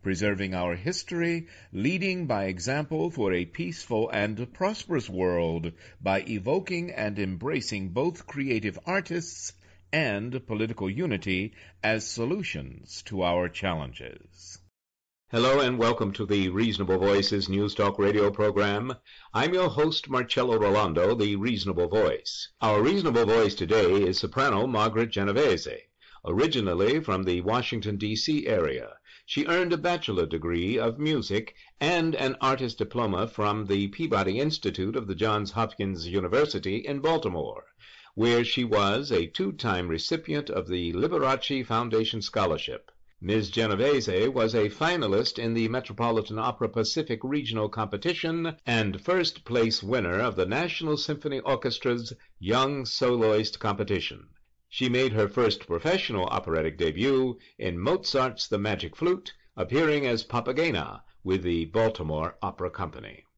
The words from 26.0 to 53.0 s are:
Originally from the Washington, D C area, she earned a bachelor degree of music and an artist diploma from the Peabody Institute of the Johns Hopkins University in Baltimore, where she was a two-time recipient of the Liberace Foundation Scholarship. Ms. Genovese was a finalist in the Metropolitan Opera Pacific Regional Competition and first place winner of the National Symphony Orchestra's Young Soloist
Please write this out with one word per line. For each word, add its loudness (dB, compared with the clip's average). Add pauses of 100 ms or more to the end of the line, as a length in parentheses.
Originally 2
from 0
the 0
Washington, -2
D -2
C -2
area, 0 (380)
she -2
earned 2
a 2
bachelor 0
degree 0
of 0
music -2 (260)
and 2
an 0
artist 0
diploma 0
from -2
the 2
Peabody 0
Institute -2
of -4
the -6
Johns 0
Hopkins -4
University 0
in -4
Baltimore, -2 (500)
where 4
she 0
was 2
a 2
two-time -2
recipient -2
of -4
the -2
Liberace 0
Foundation 0
Scholarship. -2 (320)
Ms. 0
Genovese 2
was 0
a 4
finalist 0
in -2
the 2
Metropolitan -2
Opera -2
Pacific -2
Regional -2
Competition -2 (100)
and 0
first 0
place 2
winner 0
of 0
the 2
National -2
Symphony -4
Orchestra's -2 (260)
Young 0
Soloist 2